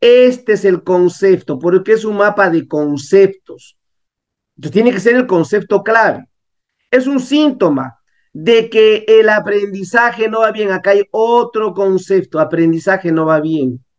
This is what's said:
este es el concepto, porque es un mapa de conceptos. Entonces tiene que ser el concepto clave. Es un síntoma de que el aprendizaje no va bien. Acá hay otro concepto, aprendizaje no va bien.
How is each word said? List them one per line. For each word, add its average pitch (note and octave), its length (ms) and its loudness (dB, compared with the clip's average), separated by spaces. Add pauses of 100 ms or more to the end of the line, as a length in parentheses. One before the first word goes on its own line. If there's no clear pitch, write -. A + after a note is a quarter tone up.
este B3 520 4
es G3 120 -2
el F3+ 200 0
concepto, F3+ 720 0
porque F#3 340 0
es A3 120 0
un G#3+ 120 -4
mapa G3+ 340 0
de E3 180 -2
conceptos. D3+ 1080 -2 (800)
Entonces C#3 160 -12
tiene A3+ 200 4
que F#3+ 80 -4
ser A#3 160 2
el B3+ 100 0
concepto G3 560 -2
clave. A3 460 0 (640)
Es B3+ 160 0
un C#4 140 -2
síntoma G3 800 0 (340)
de F3 380 0
que A3 380 2
el A3 200 0
aprendizaje G#3 1000 -4
no A3 120 -6
va G#3+ 120 0
bien. G#3 180 -4
Acá F#3+ 200 -2
hay G3 200 2
otro A3+ 640 -2
concepto, F#3+ 640 -2
aprendizaje E3 720 -2
no D#3+ 160 0
va D#3 140 2
bien. C#3+ 440 -4 (140)